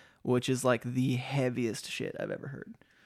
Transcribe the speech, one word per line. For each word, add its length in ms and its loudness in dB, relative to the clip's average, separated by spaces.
which 260 2
is, 160 2
like, 200 4
the 320 2
heaviest 760 0
shit 260 -4
I've 140 -4
ever 160 -6
heard. 280 -10